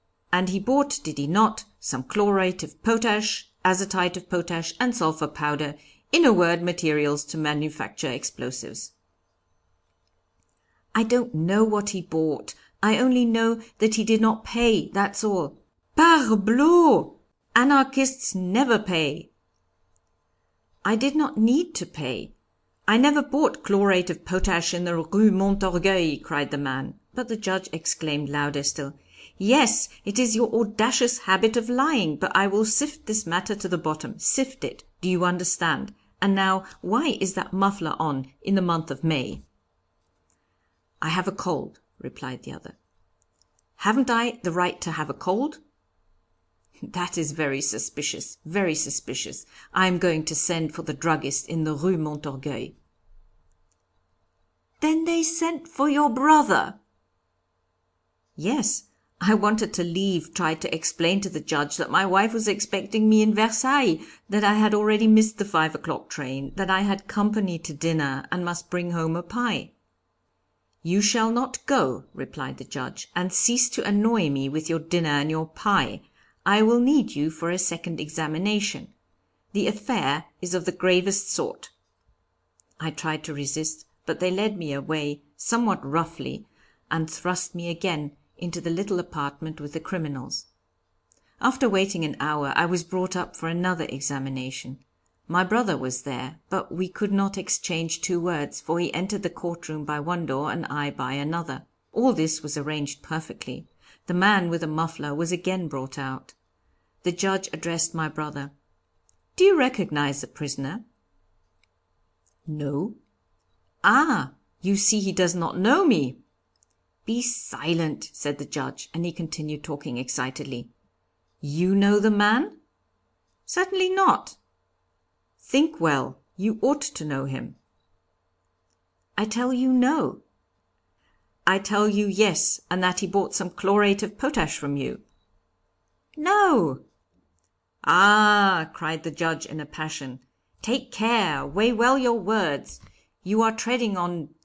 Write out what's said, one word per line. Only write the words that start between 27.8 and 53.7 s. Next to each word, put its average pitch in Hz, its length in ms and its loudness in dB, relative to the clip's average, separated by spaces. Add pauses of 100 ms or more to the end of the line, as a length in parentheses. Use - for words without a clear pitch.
louder 143 360 -2
still, 143 300 -4 (440)
"Yes, 247 500 2 (160)
it 202 140 -2
is 233 160 2
your 220 180 2
audacious 233 640 2
habit 208 380 2
of 226 120 0
lying, 247 480 2
but 185 200 -2
I 196 120 4
will 208 160 2
sift - 420 -2
this 214 180 -2
matter 185 300 -2
to 196 140 -6
the 170 100 0
bottom. 151 400 -6
Sift - 460 -2
it. - 180 -10 (180)
Do 180 80 -2
you 180 160 2
understand? 170 720 -2 (260)
And 196 140 4
now, 190 300 2 (160)
why 240 400 0
is 180 140 -2
that - 180 -6
muffler 190 480 0
on 139 260 -2 (160)
in 196 140 2
the 180 160 2
month 160 180 -2
of 135 140 -4
May?" 143 400 -2 (1600)
"I 156 100 -2
have 180 180 -2
a - 200 -6
cold," - 300 -4 (220)
replied - 420 -10
the 131 160 -14
other. - 160 -18 (1120)
"Haven't 240 240 4
I 233 320 0
the 180 80 -2 (120)
right - 180 -2
to 165 180 -6
have 147 100 -4
a - 200 -10
cold?" 254 320 0 (1200)
"That 175 340 -6
is 156 140 -2
very 139 300 -4
suspicious, - 840 -6
very 170 300 -2
suspicious. - 720 -6 (260)
I 185 140 0
am 180 120 0
going 160 260 2
to 160 100 -4
send 160 400 -2
for 165 80 -8
the 135 220 -8
druggist 139 440 -2
in 165 140 -2
the 156 140 -2
Rue 175 200 0
Montorgueil." 147 760 -6 (2000)